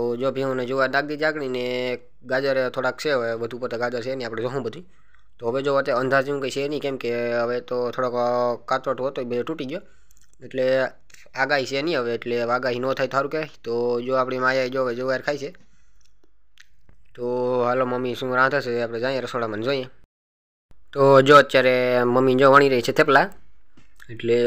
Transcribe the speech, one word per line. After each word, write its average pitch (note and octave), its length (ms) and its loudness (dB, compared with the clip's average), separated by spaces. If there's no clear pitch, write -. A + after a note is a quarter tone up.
જો B2+ 160 -2
ભીહુંને C3 340 -2
જુવાર C3 280 0
નાખી C#3+ 160 -2
દીધી D3+ 180 -2
આગળ D#3 220 -2
ને B2 160 -4
ગાજર C3 360 0
થોડાક B2+ 320 -4
છે, D#3 100 -2
હવે A#2+ 180 0
વધુ A#2 180 -8
પડતા A#2+ 220 -6
ગાજર A#2+ 240 -4
છે B2+ 100 -6
નહીં, B2 120 -8
આપણે A2+ 180 -6
જોઉં B2+ 180 -4
બધી. D#3 220 -10
તો - 140 -16
હવે B2+ 160 -2
જો C#3+ 100 0
અત્યારે C3+ 260 0
અંધારિયું C3+ 400 0
કંઈ C3 140 -6
છે C#3 120 -4
નહીં, C#3+ 140 -4
કેમ C#3 160 -4
કે A#2+ 140 -4
હવે A#2+ 200 -2
તો B2 160 -6
થોડોક, B2+ 240 -4
અ, A#2+ 120 0
કાચોટ C3 320 -2
હતો C#3 200 -4
એ B2 80 -8
બધો A#2+ 140 -2
તૂટી D3+ 280 -8
ગયો, F#3 100 -8
એટલે B2+ 200 -2
આગાહી C3+ 320 0
છે C3+ 160 -6
નહીં D#3+ 180 -2
હવે, A#2 140 -4
એટલે A#2+ 280 -4
આગાહી B2 420 -2
ન - 100 -4
થાય C3 180 -2
સારું C#3 220 -2
કહેવાય. D#3 160 -6
તો A#2 100 -6
જો B2+ 140 -4
આપણી B2+ 300 0
માયાએ C3 240 2
જો C3 140 -2
હવે B2 120 -2
જુવાર B2+ 260 -4
ખાય D3 200 -6
છે, C3+ 80 -10
તો A#2+ 120 -10
હાલો B2+ 200 2
મમ્મી B2 300 -2
શું B2+ 240 -4
રાંધે C3 220 4
છે B2+ 100 -6
આપણે A#2 160 -6
જઈએ C3 220 -2
રસોડામાં A2+ 420 -6
જોઈએ. C3 240 -4
તો C#3+ 80 2
જો C#3+ 160 8
અત્યારે B2+ 380 6
મમ્મી B2+ 360 4
જો C#3 120 8
વણી C#3 160 8
રહી B2 180 2
છે C3 60 -2
થેપલા, D3 340 6
એટલે A#2 260 -2